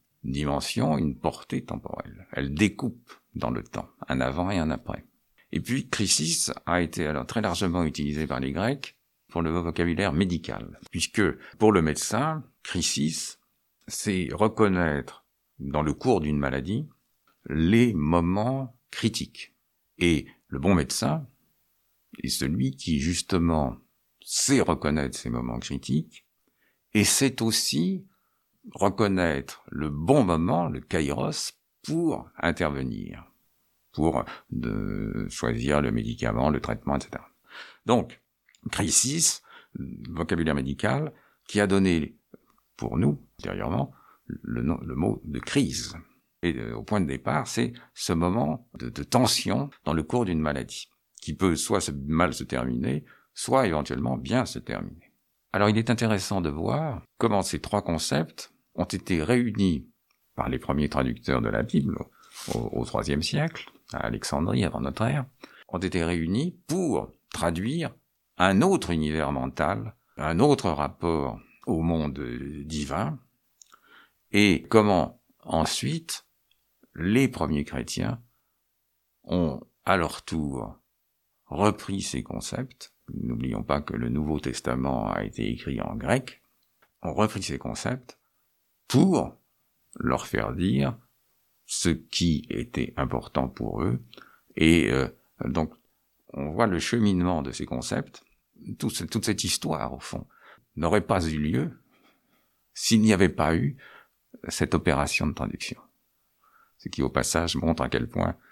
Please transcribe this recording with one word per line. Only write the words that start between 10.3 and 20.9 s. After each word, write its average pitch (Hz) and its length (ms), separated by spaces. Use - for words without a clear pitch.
puisque - 320
pour 110 140
le 95 80
médecin, 117 640
krisis, - 760
c'est 92 420
reconnaître 90 920
dans 69 220
le 76 140
cours 113 260
d'une 76 160
maladie 71 500
les 101 480
moments 92 840
critiques. - 640
Et 85 300
le 69 100
bon 92 160
médecin 135 520